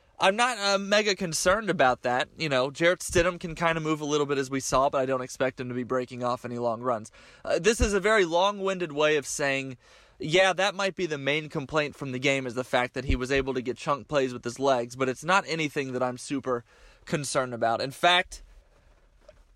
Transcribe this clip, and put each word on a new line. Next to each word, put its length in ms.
I'm 160
not, 240
uh, 180
mega 380
concerned 560
about 320
that. 240
You 120
know, 200
Jarrett 300
Stidham 400
can 160
kind 200
of 80
move 180
a 40
little 220
bit 100
as 140
we 80
saw, 300
but 120
I 60
don't 160
expect 360
him 100
to 40
be 100
breaking 400
off 220
any 140
long 220
runs. 280
Uh, 140
this 240
is 120
a 60
very 260
long-winded 680
way 240
of 100
saying, 520
yeah, 340
that 220
might 200
be 120
the 100
main 320
complaint 460
from 160
the 80
game 260
is 80
the 100
fact 300
that 120
he 100
was 160
able 240
to 60
get 160
chunk 300
plays 260
with 100
his 160
legs, 360
but 140
it's 140
not 240
anything 460
that 100
I'm 160
super 460
concerned 500
about. 260
In 100
fact, 520